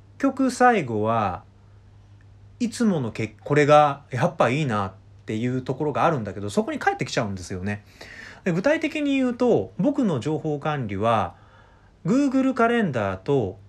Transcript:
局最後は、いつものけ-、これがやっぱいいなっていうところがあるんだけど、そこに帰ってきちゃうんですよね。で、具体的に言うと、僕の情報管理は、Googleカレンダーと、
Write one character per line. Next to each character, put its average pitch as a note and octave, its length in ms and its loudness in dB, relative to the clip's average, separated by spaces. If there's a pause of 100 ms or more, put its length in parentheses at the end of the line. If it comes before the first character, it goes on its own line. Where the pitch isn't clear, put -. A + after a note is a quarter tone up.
(180)
局 C4 320 0
最 B3 340 4
後 A2 200 -2
は、 G#2+ 400 -2 (1120)
い A#3+ 100 -2
つ A#3+ 160 -2
も F#3 160 2
の A2+ 120 -4
け-、 A2 160 -6 (160)
こ C#3+ 100 0
れ D3 100 6
が D3 460 6
や C3 160 0
っ - 80 -2
ぱ B2 160 2
い D3 120 0
い D3 40 -2
な G#2 200 -2
っ G2 60 -8 (320)
て A2 120 -6
い A#2 100 -2
う B2+ 160 -4
と C3+ 140 -6
こ D#3 80 -4
ろ D3 80 -2
が A#2 120 0
あ E3 60 4
る D3+ 80 -2
ん A2 60 -4
だ G2 100 -8
け G2+ 60 -10
ど、 G#2 100 -8
そ A3 140 0
こ D#4+ 80 -6
に C#4+ 80 -8
帰 G4+ 100 2
っ G4 60 -4
て A#3+ 80 -6
き - 80 -8
ち - 60 0
ゃ C3 40 0
う G#2 80 -4
ん G2 60 -8
で F2+ 80 -12
す - 80 -12
よ F2+ 100 -8
ね。 G#2 220 -6 (580)
で、 G3 80 -2
具 E3+ 120 -2
体 D#4 180 2
的 D#4 220 -4
に C#4+ 120 0
言 C4 140 0
う A#3+ 60 -4
と、 G#3 440 2
僕 C#4+ 240 0
の F3 160 0
情 D3 220 -4
報 D3+ 180 -4
管 C#3+ 300 -4
理 G2 80 -6
は、 G#2 400 0 (680)
Google C4 500 2
カ A#3 120 2
レ A#3 160 2
ン F3+ 80 0
ダ G2+ 240 -2
ー - 40 -8
と、 A#2+ 380 -2 (120)